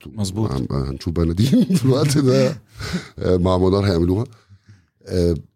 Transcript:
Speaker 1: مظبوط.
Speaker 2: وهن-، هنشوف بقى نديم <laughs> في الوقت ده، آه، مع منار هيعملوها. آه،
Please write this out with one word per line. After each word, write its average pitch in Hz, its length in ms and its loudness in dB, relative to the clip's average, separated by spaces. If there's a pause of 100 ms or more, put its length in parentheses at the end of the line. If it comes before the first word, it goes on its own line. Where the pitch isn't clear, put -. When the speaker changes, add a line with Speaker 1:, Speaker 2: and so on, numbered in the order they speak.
Speaker 1:
مظبوط. 104 460 -6
Speaker 2:
وهن-، 67 200 -6
هنشوف 69 420 -6
بقى 82 120 0
نديم 123 440 2
<laughs> 185 80 2
في 117 80 0
الوقت 139 320 2
ده، 135 440 2 (580)
آه، 92 180 2
مع 92 200 2
منار 95 280 2
هيعملوها. 92 400 0 (800)
آه، 87 300 0 (200)